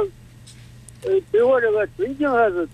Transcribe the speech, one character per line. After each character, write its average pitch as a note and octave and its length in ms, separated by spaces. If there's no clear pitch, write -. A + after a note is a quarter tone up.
呃， F#4+ 80
对 A3+ 100
我 B3+ 200
这 A3+ 100
个 G#3 240
尊 C#4 220
敬 C#4+ 120
还 A#3 200
是 F3 240